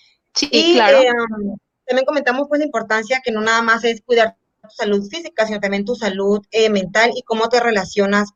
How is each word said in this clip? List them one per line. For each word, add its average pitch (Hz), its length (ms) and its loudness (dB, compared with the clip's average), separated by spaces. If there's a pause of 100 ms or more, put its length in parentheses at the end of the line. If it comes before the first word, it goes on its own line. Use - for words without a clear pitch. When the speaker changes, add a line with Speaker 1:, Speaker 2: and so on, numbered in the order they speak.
(360)
Speaker 1:
Sí, 294 160 -2
Speaker 2:
Y, 330 240 2
Speaker 1:
claro. 226 240 6
Speaker 2:
eh, 254 120 6
um, 214 460 -4 (300)
también 254 180 0
comentamos, 277 420 -2
pues, 294 120 0
la 302 60 0
importancia 220 580 -2
que 240 80 -4
no 214 100 -4
nada 226 220 2
más 226 200 2
es 233 180 -2
cuidar 233 340 0 (260)
tu 214 100 -20
salud 202 380 -2
física, 311 360 -6
sino 208 140 -6
también 202 260 -4
tu 240 100 -4
salud, 202 560 -2
eh, 220 180 2
mental 214 460 0
y 254 80 -8
cómo 226 260 -2
te 240 100 2
relacionas 202 760 0